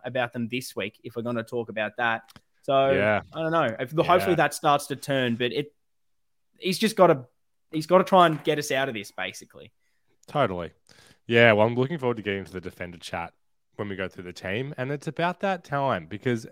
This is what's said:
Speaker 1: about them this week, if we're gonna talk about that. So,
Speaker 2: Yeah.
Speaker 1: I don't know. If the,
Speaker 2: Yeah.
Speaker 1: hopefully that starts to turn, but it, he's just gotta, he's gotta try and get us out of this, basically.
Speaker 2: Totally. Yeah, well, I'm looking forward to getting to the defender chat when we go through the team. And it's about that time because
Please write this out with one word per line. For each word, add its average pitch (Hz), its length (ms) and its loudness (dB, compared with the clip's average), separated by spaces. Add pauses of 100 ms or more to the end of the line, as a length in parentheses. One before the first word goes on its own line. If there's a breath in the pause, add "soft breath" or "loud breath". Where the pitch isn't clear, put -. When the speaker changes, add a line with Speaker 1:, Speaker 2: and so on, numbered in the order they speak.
Speaker 1:
about 123 280 -4
them 117 160 -6
this 123 280 -8
week, 110 280 -8
if 117 120 -14
we're 120 60 -8
gonna 117 220 -4
talk 117 240 -8
about 107 300 -6
that. 113 240 -2 (400)
So, 135 300 2
Speaker 2:
Yeah. 104 300 2 (100)
Speaker 1:
I 160 100 -6
don't 160 100 -4
know. 143 280 0
If 131 100 -8
the, 156 140 0
Speaker 2:
Yeah. - 40 -6
Speaker 1:
hopefully 185 280 4
that 147 180 2
starts 143 320 2
to 143 100 -6
turn, 127 380 -2
but 123 180 -2
it, 147 220 -6 (840)
he's 180 200 -2
just 220 160 0
gotta, 160 320 6 (460)
he's 156 160 -4
gotta 185 160 6
try 185 220 6
and 156 180 0
get 151 160 0
us 143 100 -4
out 135 180 0
of 127 60 -6
this, 101 160 -10
basically. - 600 -12 (560)
Speaker 2:
Totally. 95 420 -2 (560 soft breath)
Yeah, 117 260 8
well, 107 140 6
I'm 120 80 0
looking 135 240 -2
forward 123 200 -2
to 104 40 -10
getting 98 220 -4
to 82 80 -20
the 92 80 -8
defender 87 380 -14
chat 85 340 -10 (440)
when 104 120 -8
we 98 80 -8
go 92 120 -6
through 90 160 -16
the 90 80 -14
team. 117 440 -8
And 127 160 -6
it's 147 160 -10
about 170 320 -4
that 190 240 -4
time 131 420 -2
because 113 460 -4